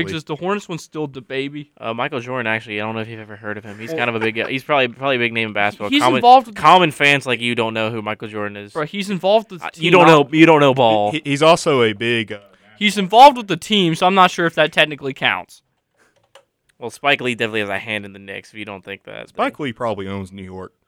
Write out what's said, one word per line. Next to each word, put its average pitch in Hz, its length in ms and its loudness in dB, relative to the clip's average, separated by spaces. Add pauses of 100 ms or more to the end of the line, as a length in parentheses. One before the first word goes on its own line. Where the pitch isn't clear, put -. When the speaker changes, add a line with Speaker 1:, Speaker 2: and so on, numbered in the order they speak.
Speaker 1:
Griggs, 190 100 -8
is 156 100 -8
the 156 140 -10
Hornets 196 320 -6
one 170 80 -8
still 156 300 -10
the 135 140 -18
baby? 139 560 -10
Speaker 2:
Uh, 113 160 -8
Michael 131 280 -6
Jordan, 123 260 -8
actually, 110 320 -6
I 107 60 -6
don't 113 100 -8
know 113 60 -6
if 110 80 -12
you've 110 100 -16
ever 104 160 -18
heard 104 220 -10
of 104 80 -14
him. 104 120 -16
He's 113 120 -14
Speaker 1:
Well, 160 80 -8
Speaker 2:
kind 120 120 -2
of 117 60 -4
a 110 60 -4
big, 110 260 -4
he's 131 160 -6
probably, 139 240 2
probably 131 300 -4
a - 20 -4
big 117 140 -2
name 113 160 -4
in 104 40 -10
basketball. 104 360 -2
Speaker 1:
he's 277 120 0
Speaker 2:
Common, 127 180 2
Speaker 1:
involved 247 280 6
with 214 80 -20
Speaker 2:
common 170 360 4
fans 143 340 0
like 120 160 -4
you 120 120 -2
don't 113 200 -2
know 110 180 -4
who 113 100 -8
Michael 107 280 -8
Jordan 104 260 -8
is. 104 160 -18
Speaker 1:
Bro, 156 140 -6
he's 196 240 -8
involved 202 420 0
with 180 80 -14
the 165 80 -12
Speaker 2:
Uh, - 40 -10
Speaker 1:
team 160 120 -10
Speaker 2:
you 170 80 0
don't 175 160 8
Speaker 1:
now. 156 160 8
Speaker 2:
know, 127 80 -8
you 160 140 6
don't 156 160 6
know 139 120 6
ball. 110 380 2
Speaker 3:
He, 151 140 -6
he's 143 180 -2
also 160 380 4
a 110 100 2
big, 113 400 -4
uh, 104 80 -12 (400)
Speaker 1:
He's 202 180 0
involved 226 400 8
with 220 100 -12
the 165 100 -2
team, 185 380 0
so 185 120 0
I'm 190 80 2
not 185 160 4
sure 175 140 -2
if 165 100 -4
that 151 180 0
technically 147 400 -2
counts. 101 480 -6 (1160)
Speaker 2:
Well, 120 140 -12
Spike 143 300 -2
Lee 123 140 -4
definitely 110 260 -4
has 101 80 -6
a 98 100 -6
hand 107 260 -10
in 98 80 -20
the 101 60 -20
Knicks, 98 340 -18
if 110 60 -18
you 104 60 -14
don't 98 200 -16
think 98 180 -16
that. 110 260 -18
Speaker 3:
Spike - 280 -6
Speaker 2:
then 156 80 -8
Speaker 3:
Lee 123 80 -8
probably 101 340 -6
owns 98 260 -10
New 98 100 -18
York, 92 300 -16 (140)